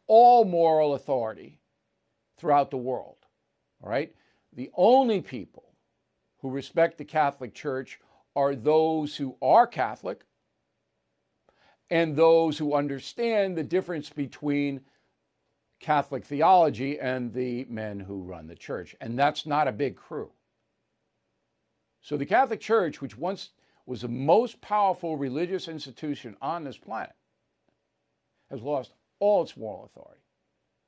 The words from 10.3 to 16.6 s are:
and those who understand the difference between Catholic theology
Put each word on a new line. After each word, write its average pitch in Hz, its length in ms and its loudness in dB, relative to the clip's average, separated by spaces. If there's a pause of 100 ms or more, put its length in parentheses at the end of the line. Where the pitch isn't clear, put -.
and 165 260 0
those 165 420 4
who 147 160 -2
understand 180 840 -2
the 160 60 -4
difference 160 460 -4
between 143 720 -4 (1000)
Catholic 143 440 -2
theology 147 760 2